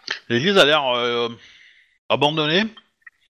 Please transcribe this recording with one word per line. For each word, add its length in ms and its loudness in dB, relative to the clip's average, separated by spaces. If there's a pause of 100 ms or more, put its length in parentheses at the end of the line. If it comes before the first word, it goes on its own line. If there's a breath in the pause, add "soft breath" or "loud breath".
(280 loud breath)
l'église 280 0
a 80 6
l'air, 200 2 (100)
euh, 340 -2 (800 soft breath)
abandonnée, 560 0 (680)